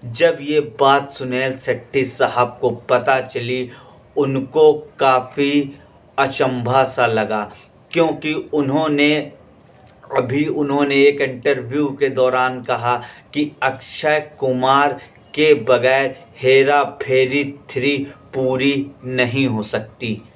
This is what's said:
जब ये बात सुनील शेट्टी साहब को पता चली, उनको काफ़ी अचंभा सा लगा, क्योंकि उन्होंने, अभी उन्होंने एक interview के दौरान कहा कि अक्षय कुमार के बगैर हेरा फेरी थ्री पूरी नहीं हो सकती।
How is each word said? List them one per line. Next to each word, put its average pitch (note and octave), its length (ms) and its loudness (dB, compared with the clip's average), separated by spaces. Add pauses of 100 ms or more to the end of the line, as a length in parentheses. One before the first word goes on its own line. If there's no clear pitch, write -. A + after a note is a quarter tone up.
जब D#3 360 0
ये D3+ 180 0 (200)
बात C#3 320 4
सुनील C3 460 -4
शेट्टी C3 480 -2
साहब B2 560 -2
को - 80 2 (200)
पता C3 320 2
चली, B2 480 -6 (460)
उनको C#3+ 580 2 (260)
काफ़ी C#3 720 2 (460)
अचंभा C3 680 0
सा B2+ 220 0
लगा, G#2+ 340 -2 (500)
क्योंकि D#3 420 0
उन्होंने, D3 840 0 (960)
अभी C3 340 -2
उन्होंने C#3+ 580 -2
एक C#3+ 180 4
interview C3 640 -2 (140)
के C#3 100 2
दौरान B2+ 540 0
कहा A#2+ 320 -2 (380)
कि D3 160 -2 (140)
अक्षय D3+ 560 -2 (200)
कुमार C3+ 540 2 (400)
के D3+ 200 4 (100)
बगैर C3 520 2 (220)
हेरा C#3 460 4 (180)
फेरी C3 420 0 (260)
थ्री C#3 260 -2 (380)
पूरी C3 520 -2 (200)
नहीं B2+ 420 -2
हो G#2+ 160 -4
सकती। A2+ 480 -8 (240)